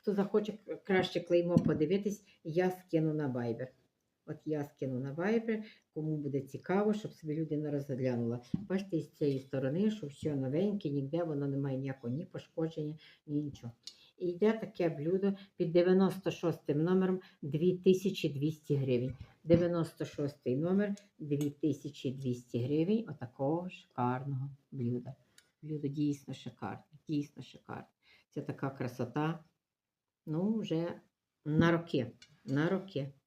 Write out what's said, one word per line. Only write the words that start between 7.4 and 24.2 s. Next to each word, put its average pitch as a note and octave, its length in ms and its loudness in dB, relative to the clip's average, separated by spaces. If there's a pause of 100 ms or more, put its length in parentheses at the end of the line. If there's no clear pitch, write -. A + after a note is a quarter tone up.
розглянула. B2 720 -2 (120)
Бачите, F#3+ 440 -2
із - 140 -4
цієї C#3 280 0
сторони, C#3+ 520 0
що D#3+ 160 -8
все D3 280 -4
новеньке, D#3 540 0
ніде C#3+ 340 -2
воно C#3+ 240 -2
не C#3 100 -2
має C#3 200 -2
ніякого C3 360 -4
ні E3 120 -4
пошкодження, D#3+ 720 -6 (300)
ні D3 140 -2
нічого. C3+ 320 -8 (440)
І F#3 100 -2
йде F3 260 4
таке F#3+ 360 -2
блюдо F3+ 440 0 (240)
під E3 140 0
дев'яносто F3+ 600 6
шостим D#3 520 0
номером, F#3 380 4 (200)
дві E3+ 360 2
тисячі F#3 520 4
двісті C#3+ 460 -2
гривень. C3 400 0 (280)
Дев'яносто E3+ 640 4
шостий C#3 520 -4
номер, G3 380 2 (240)
дві D3 300 -2
тисячі C#3+ 640 -4
двісті B2 520 -4
гривень, E3+ 460 2
отакого D3 600 -4
шикарного C3 800 -4 (220)